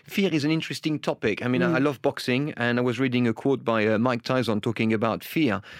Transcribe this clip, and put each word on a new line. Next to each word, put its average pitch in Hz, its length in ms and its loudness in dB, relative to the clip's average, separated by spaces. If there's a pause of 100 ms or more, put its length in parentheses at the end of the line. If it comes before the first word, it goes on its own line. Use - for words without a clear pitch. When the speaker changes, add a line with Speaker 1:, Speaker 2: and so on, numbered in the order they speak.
Speaker 1:
Fear 196 280 0
is 147 100 0
an 151 80 2
interesting 156 480 -2
topic. 127 440 -2
I 120 40 -2
mean, 127 160 2
I, 120 40 2
Speaker 2:
Mm. 117 80 2
Speaker 1:
I 127 40 2
love 143 220 0
boxing, 135 560 -2
and 120 220 0
I - 20 0
was 123 180 0
reading 123 280 2
a 113 60 2
quote 135 300 0
by, 113 240 2
uh, 110 100 4
Mike 117 260 0
Tyson 117 380 0
talking 113 320 0
about 107 300 0
fear, 117 380 0 (180)